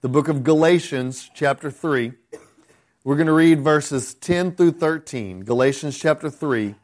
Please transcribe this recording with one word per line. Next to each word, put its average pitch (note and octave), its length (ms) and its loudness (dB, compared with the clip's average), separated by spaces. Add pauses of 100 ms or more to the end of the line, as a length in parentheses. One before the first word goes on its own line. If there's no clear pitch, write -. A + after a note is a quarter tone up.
The C3 80 -4
book C#3 200 0
of C#3+ 140 -2
Galatians, D#3 880 0
chapter C#3 380 -4
three. B2+ 420 -4 (920)
We're C#3+ 120 0
gonna D#3 160 2
read D#3+ 280 6
verses C#3+ 520 0
ten F3+ 400 -2
through F3 200 4
thirteen. C3+ 720 -6
Galatians C3 540 0
chapter D#3 320 -2
three A2+ 540 -4